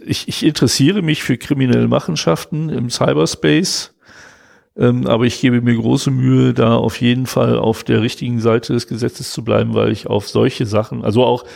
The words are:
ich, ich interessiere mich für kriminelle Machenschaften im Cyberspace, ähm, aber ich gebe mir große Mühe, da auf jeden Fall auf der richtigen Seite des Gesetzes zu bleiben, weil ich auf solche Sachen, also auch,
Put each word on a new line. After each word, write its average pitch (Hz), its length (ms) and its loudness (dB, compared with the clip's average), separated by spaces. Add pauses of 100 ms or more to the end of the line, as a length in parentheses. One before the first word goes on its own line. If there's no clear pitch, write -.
ich, - 240 -6
ich - 160 -6
interessiere 156 560 2
mich 156 220 -2
für 127 160 -2
kriminelle 123 500 0
Machenschaften 156 800 -2
im 123 220 -4
Cyberspace, 151 1040 0 (800)
ähm, 123 320 2
aber 117 180 2
ich 120 140 0
gebe 123 220 2
mir 120 160 2
große 123 340 0
Mühe, 127 440 2
da 117 220 2
auf 117 220 -2
jeden 123 280 0
Fall 120 320 0
auf 110 260 -2
der 113 160 2
richtigen 120 400 -4
Seite 117 320 0
des 120 140 -2
Gesetzes 117 440 -6
zu 123 140 -10
bleiben, 113 300 0
weil 110 180 2
ich 110 140 -8
auf 107 240 -2
solche 117 340 0
Sachen, 110 400 -4
also 117 200 2
auch, 123 200 0 (120)